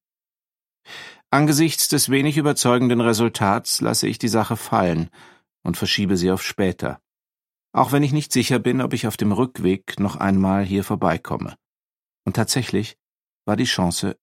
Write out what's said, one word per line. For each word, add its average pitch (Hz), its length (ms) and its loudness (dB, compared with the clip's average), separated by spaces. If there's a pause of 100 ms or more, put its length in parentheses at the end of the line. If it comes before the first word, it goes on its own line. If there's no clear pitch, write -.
(1300)
Angesichts 151 580 2
des 147 180 2
wenig 139 300 2
überzeugenden 123 640 2
Resultats 113 800 0
lasse 113 260 0
ich 113 120 -4
die 120 100 -2
Sache 110 260 0
fallen 87 540 0 (540)
und 85 120 -4
verschiebe 98 400 0
sie 90 160 2
auf 92 100 -2
später, - 600 -4 (720)
auch 127 180 2
wenn 143 120 4
ich 139 100 0
nicht 151 180 -2
sicher 127 260 2
bin, 127 220 0
ob 127 140 -2
ich 120 120 -4
auf 110 120 -4
dem 104 160 2
Rückweg 98 640 -2
noch 101 160 0
einmal 98 480 2
hier 98 220 -2
vorbeikomme. - 720 -4 (640)
Und - 140 -2
tatsächlich 113 580 -2 (480)
war 104 140 -2
die 123 80 0
Chance 92 580 -2